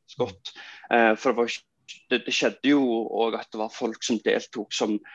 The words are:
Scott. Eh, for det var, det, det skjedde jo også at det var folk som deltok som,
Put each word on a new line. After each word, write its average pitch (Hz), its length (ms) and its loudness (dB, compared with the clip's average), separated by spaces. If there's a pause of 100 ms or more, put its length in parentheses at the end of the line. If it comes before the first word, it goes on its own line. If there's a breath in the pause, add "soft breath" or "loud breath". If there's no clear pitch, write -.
Scott. - 440 -6 (380 loud breath)
Eh, 113 240 6
for 127 180 -2
det 110 40 -2
var, 120 100 2 (640)
det, 120 160 0
det 131 60 -4
skjedde 117 320 0
jo 143 160 6 (280)
også 110 320 0
at - 100 -14
det 113 80 -10
var 110 100 -2
folk 113 340 -6
som 117 160 0
deltok 110 540 -2
som, 107 260 0 (160 loud breath)